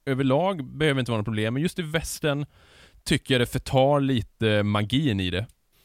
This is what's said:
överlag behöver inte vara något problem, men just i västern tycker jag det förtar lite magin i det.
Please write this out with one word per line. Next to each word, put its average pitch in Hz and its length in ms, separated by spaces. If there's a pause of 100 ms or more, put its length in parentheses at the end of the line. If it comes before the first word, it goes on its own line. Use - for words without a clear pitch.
överlag 139 600
behöver 135 340
inte 123 120
vara 113 80
något 104 60
problem, 110 280
men 139 100
just 175 160
i - 20
västern 151 640 (580)
tycker - 300
jag 123 80
det 120 40
förtar 139 540
lite 110 640
magin 104 560
i 90 100
det. 90 160 (400)